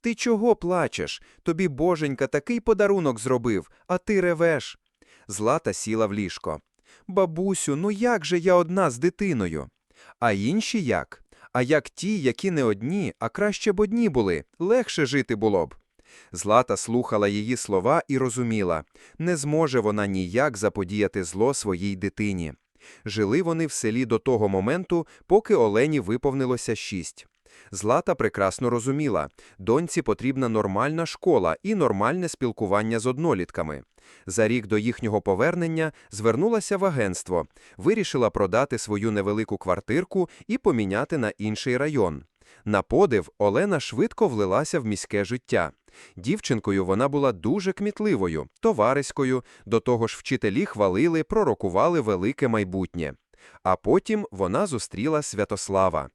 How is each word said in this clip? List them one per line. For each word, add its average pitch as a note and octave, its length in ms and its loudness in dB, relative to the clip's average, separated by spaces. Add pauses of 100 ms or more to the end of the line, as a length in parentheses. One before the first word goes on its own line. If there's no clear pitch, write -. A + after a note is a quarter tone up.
«Ти A#3 140 -4
чого A3+ 420 2
плачеш? D#3+ 680 -2 (200)
Тобі E3+ 260 0
боженька D3 580 0
такий A3 340 -2
подарунок G3 600 2
зробив, A#2 500 0 (160)
а F3+ 120 -2
ти G3+ 220 0
ревеш». E3 580 0 (500)
Злата G#2+ 440 0
сіла A2 340 0
в G2 80 -2
ліжко. F2+ 460 -6 (460)
«Бабусю, F3+ 720 0
ну F#3 140 -2
як G#3+ 340 0
же E3+ 140 0
я F3+ 160 4
одна F3 360 4
з A#2+ 80 -8
дитиною?» A2+ 680 -2 (520)
«А A#2 120 2
інші D#3+ 520 -2
як? F#2+ 380 -4 (300)
А B2+ 100 0
як C#3+ 280 0
ті, G3+ 300 -4
які C3+ 300 0
не D3+ 140 0
одні, A#2 540 -2
а A2+ 100 -4
краще G#3 440 -2
б F#3 80 0
одні G#3+ 280 2
були, G2 360 0 (140)
легше G3 480 0
жити B2+ 300 0
було G2+ 300 2
б». - 80 -16 (580)
Злата G#2+ 440 2
слухала A2+ 520 0
її G#2 280 -2
слова G#2+ 520 0
і C3 100 0
розуміла, A2 680 -2 (340)
не E3+ 180 -2
зможе D3 440 0
вона G#2 260 0
ніяк G2 500 0
заподіяти G2 680 0
зло G#2+ 300 0
своїй G2 420 -4
дитині. F#2 560 -4 (520)
Жили G#2+ 380 0
вони E3 240 -2
в C#3+ 60 -6
селі A#2 320 -2
до A2+ 140 0
того G#2+ 300 2
моменту, D3+ 580 0 (200)
поки G#3+ 280 4
Олені B2+ 460 4
виповнилося B2 760 -2
шість. - 500 -10 (440)
Злата A#2+ 440 0
прекрасно G#2 560 0
розуміла, A#2+ 580 -2 (300)
доньці C#3+ 440 0
потрібна B2+ 460 -2
нормальна A2+ 580 0
школа F#2+ 560 2
і G#3 120 -2
нормальне C#3 540 0
спілкування A2 680 -2
з A2 80 -4
однолітками. F#2 760 -4 (440)
За A2 220 2
рік A#2 180 -2
до G#2+ 120 2
їхнього G#2+ 420 -2
повернення D#3+ 720 0 (180)
звернулася D3 640 0
в F#3 80 0
агентство, F#2+ 640 -2 (300)
вирішила C#3+ 540 2
продати G#2+ 480 0
свою G#2 320 -2
невелику G#2 480 -2
квартирку D3+ 720 -2 (180)
і A3+ 120 -4
поміняти A2+ 600 0
на G#2 200 0
інший G#2+ 380 -4
район. A#2+ 460 0 (420)
На G#2 180 2
подив, B2 560 2
Олена C#3 420 2
швидко G3 480 -2
влилася A2+ 520 0
в A#2 60 -6
міське G2+ 380 -2
життя. G2 480 -2 (440)
Дівчинкою G#2 680 -2
вона G2 240 0
була C#3 240 0
дуже D#3+ 400 -2
кмітливою, A#2 760 -2 (140)
товариською, B2+ 840 0 (220)
до A2 140 2
того A#2 260 0
ж - 120 -6
вчителі A#2+ 480 -2
хвалили, A2+ 560 2
пророкували D3+ 800 2
велике G#2+ 480 0
майбутнє. F2+ 680 -2 (480)
А F#2 140 2
потім G3 540 0
вона G2 360 -2
зустріла D3 560 -4
Святослава. F#2+ 920 -2